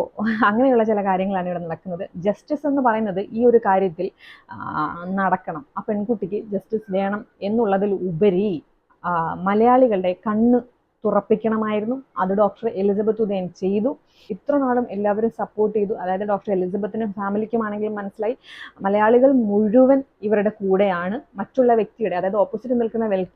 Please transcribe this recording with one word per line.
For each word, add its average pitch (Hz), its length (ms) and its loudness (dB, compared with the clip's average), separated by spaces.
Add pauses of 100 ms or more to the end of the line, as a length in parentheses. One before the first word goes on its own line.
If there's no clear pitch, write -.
(500)
അങ്ങനെയുള്ള 233 340 2
ചില 214 260 0
കാര്യങ്ങളാണ് 185 400 -2
ഇവിടെ 175 140 -6
നടക്കുന്നത്. 170 420 -10 (200)
ജസ്റ്റിസ് 285 440 -4
എന്ന് 277 180 0
പറയുന്നത് 214 340 0 (160)
ഈ 226 120 0
ഒരു 226 160 6
കാര്യത്തിൽ, 190 420 0 (440)
ആ, - 40 -18 (640)
നടക്കണം. 175 460 -2 (120)
ആ 202 120 -8
പെൺകുട്ടിക്ക് 208 500 -4 (140)
ജസ്റ്റിസ് 214 440 -6
വേണം 196 260 -4 (180)
എന്നുള്ളതിൽ 202 500 0 (200)
ഉപരി, 185 420 2 (500)
ആ, 175 80 -4 (380)
മലയാളികളുടെ 214 640 4 (140)
കണ്ണ് 233 340 2 (440)
തുറപ്പിക്കണമായിരുന്നു. 214 1000 -2 (140)
അത് 185 200 0
ഡോക്ടർ 208 320 0
എലിസബത്ത് 202 520 0
ഉദയൻ 190 280 -2
ചെയ്തു. 202 480 -2 (320)
ഇത്ര 214 280 -4
നാളും 247 320 0
എല്ലാവരും 208 400 0
സപ്പോർട്ട് 214 480 -2
ചെയ്തു. 202 160 0
അതായത് 185 280 -4
ഡോക്ടർ 208 300 -2
എലിസബത്തിനും 196 640 -2
ഫാമിലിക്കും 214 520 -2
ആണെങ്കിലും 208 300 -6
മനസ്സിലായി 208 420 -6 (440)
മലയാളികൾ 220 500 4
മുഴുവൻ 247 720 4 (180)
ഇവരുടെ 208 280 2
കൂടെയാണ്. 190 720 0 (140)
മറ്റുള്ള 233 380 2
വ്യക്തിയുടെ, 208 420 -2
അതായത് 185 200 -2
ഓപ്പോസിറ്റ് 226 460 0
നിൽക്കുന്ന 226 260 -2
വെൽ-, 190 280 0